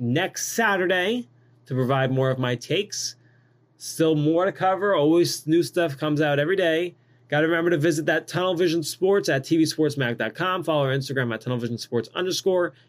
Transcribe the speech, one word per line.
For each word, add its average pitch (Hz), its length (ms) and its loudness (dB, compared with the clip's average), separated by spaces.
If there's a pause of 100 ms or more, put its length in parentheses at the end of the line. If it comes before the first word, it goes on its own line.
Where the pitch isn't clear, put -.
next 127 540 -4
Saturday 196 760 0 (380)
to 131 80 -6
provide 131 360 0
more 131 200 2
of 127 80 -4
my 123 160 -2
takes. - 600 -6 (640)
Still 160 380 0
more 160 300 2
to 190 60 0
cover. 190 440 0
Always 156 500 2
new 160 160 4
stuff 165 380 -2
comes 151 200 0
out 147 200 2
every 160 160 0
day. 175 400 0 (320)
Gotta 151 180 2
remember 170 240 2
to 170 80 2
visit 156 300 0
that 160 200 0
Tunnel 180 280 -2
Vision 165 260 2
Sports 196 480 0
at 135 140 0
T 165 120 0
V 160 120 4
sports 143 300 -2
mac 120 200 0
dot 110 160 -4
com. 185 300 -2
Follow 147 220 2
our 131 100 0
Instagram 131 360 -2
at 113 100 -6
Tunnel 123 180 -4
Vision 117 180 -6
Sports 117 380 -4
underscore 180 580 0 (160)